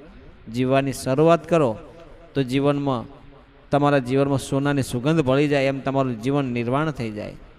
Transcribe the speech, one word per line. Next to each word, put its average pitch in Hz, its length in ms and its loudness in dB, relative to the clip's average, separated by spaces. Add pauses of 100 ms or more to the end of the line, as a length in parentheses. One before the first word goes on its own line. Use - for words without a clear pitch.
(480)
જીવવાની 127 480 0
શરૂઆત 156 500 2
કરો. 156 260 2 (580)
તો - 140 -4
જીવનમાં, 139 600 0 (640)
તમારા 143 340 2
જીવનમાં 135 400 0
સોનાની 143 440 -2
સુગંધ 147 360 0
ભળી 139 280 2
જાય 139 180 0
એમ 139 140 -2
તમારું 131 360 -2
જીવન 135 300 -2
નિર્વાણ 123 440 -2
થઈ 117 200 -6
જાય, 98 260 -12 (220)